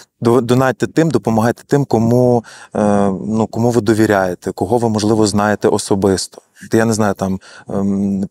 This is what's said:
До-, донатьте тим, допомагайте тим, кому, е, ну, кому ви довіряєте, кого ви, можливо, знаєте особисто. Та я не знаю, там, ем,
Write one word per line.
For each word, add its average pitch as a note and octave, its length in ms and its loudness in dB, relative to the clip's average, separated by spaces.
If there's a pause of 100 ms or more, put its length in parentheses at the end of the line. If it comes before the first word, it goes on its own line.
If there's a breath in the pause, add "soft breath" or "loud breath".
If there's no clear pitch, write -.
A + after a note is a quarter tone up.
(220 loud breath)
До-, A#2 200 2
донатьте B2 460 0
тим, E3 240 0
допомагайте A2+ 560 0
тим, C#3+ 180 0
кому, A#2+ 580 2 (320 loud breath)
е, - 40 -2 (460)
ну, A2 220 -2
кому A#2+ 240 -2
ви A#2 100 2
довіряєте, G2+ 680 0
кого G#2 260 -2
ви, A#2 120 0
можливо, G#2+ 380 2
знаєте G#2 400 0
особисто. G2 720 -2 (300)
Та A2+ 60 2
я A2 80 2
не A2+ 80 0
знаю, G#2 200 0
там, F#2+ 260 -4 (300 loud breath)
ем, G2 600 -2